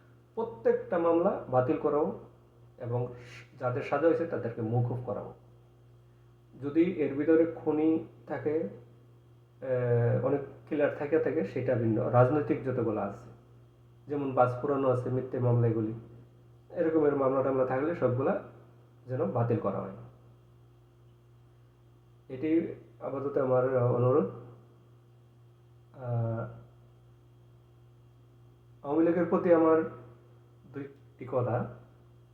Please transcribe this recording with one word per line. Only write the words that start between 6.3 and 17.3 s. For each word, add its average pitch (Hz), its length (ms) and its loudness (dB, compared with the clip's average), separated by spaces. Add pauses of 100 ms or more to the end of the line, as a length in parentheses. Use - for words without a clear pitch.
যদি 143 220 2
এর 151 300 0
ভিতরে 160 320 4 (100)
খুনি 156 500 0 (220)
থাকে, 147 340 -4
আহ, - 1600 -2
অনেক 139 160 2 (280)
কিলার 147 300 2
থাকে 151 200 2
থাকে, 147 260 0
সেটা - 300 -2
ভিন্ন। 113 220 2 (120)
রাজনৈতিক 131 560 4
যতগুলো 113 360 -2
আছে, - 280 -8 (800)
যেমন 139 240 -4
বাজ 123 200 4 (100)
পুরানো 135 280 0
আছে, 123 200 0
মিথ্যে 127 300 -4
মামলা, 120 280 4
এগুলি, 110 260 0 (760)
এরকমের 160 460 2
মামলা 135 280 2